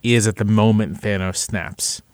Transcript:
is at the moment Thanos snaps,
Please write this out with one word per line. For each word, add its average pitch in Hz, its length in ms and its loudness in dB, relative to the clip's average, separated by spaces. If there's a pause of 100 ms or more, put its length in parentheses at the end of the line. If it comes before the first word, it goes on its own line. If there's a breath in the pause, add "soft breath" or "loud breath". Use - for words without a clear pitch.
is 117 240 4
at 107 100 -2
the 117 80 -2
moment 107 560 2
Thanos 95 360 -4
snaps, - 640 -8 (120 soft breath)